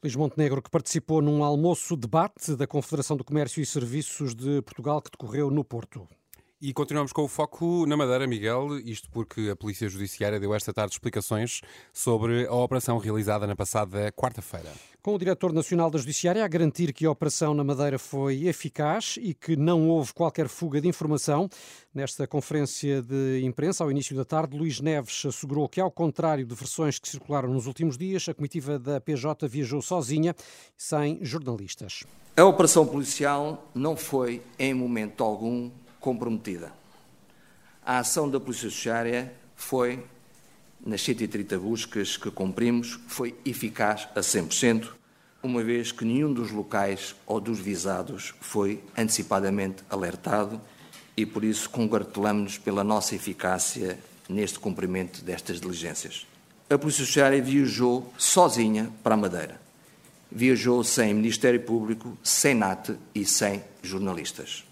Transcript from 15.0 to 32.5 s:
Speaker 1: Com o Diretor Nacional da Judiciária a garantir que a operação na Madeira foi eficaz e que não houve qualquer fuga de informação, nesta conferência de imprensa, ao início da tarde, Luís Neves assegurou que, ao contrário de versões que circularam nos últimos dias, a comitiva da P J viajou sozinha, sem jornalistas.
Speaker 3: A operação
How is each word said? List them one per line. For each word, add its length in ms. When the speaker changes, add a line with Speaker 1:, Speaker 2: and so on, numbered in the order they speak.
Speaker 1:
Com 140
o 20
Diretor 360
Nacional 360
da 80
Judiciária 460
a 60
garantir 420
que 140
a 60
operação 420
na 100
Madeira 340
foi 480
eficaz 760
e 120
que 220
não 320
houve 260
qualquer 360
fuga 320
de 80
informação, 580
nesta 320
conferência 720
de 400
imprensa, 400
ao 80
início 240
da 120
tarde, 320
Luís 240
Neves 440
assegurou 440
que, 100
ao 100
contrário 560
de 80
versões 460
que 80
circularam 460
nos 140
últimos 300
dias, 300
a 60
comitiva 440
da 220
P 160
J 320
viajou 340
sozinha, 540
sem 460
jornalistas. 840
Speaker 3:
A 80
operação 420